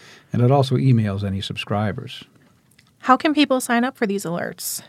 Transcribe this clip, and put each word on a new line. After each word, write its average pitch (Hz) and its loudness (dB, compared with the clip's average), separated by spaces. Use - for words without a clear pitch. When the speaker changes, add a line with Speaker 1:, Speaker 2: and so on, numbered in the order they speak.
Speaker 1:
and 117 0
it 123 4
also 135 4
emails 110 2
any 98 -4
subscribers. - -6
Speaker 2:
How 254 6
can 302 2
people 277 2
sign 240 0
up 262 -6
for 240 -2
these 196 -4
alerts? - -6